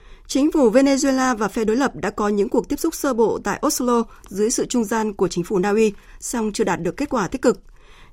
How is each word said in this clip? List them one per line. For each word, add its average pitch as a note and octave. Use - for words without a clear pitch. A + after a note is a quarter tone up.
chính C#4+
phủ B3+
Venezuela C4
và G#3
phe A3
đối G#3+
lập C4+
đã G3
có G#3
những G#3
cuộc -
tiếp C#4+
xúc E4
sơ C4+
bộ G#3+
tại G3
Oslo A#3+
dưới G#3
sự -
trung A#3+
gian G#3+
của F#3
chính F3
phủ G3+
Na G3+
Uy, G#3+
song A3
chưa -
đạt F3
được E3+
kết C#4+
quả A3
tích C4
cực. -